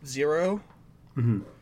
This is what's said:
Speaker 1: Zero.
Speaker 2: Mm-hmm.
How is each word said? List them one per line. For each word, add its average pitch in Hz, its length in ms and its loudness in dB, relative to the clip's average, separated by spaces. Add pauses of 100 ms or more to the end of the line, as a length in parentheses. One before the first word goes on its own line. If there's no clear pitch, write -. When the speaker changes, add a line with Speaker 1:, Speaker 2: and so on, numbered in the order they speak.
Speaker 1:
Zero. 156 560 0 (560)
Speaker 2:
Mm-hmm. 117 220 2 (220)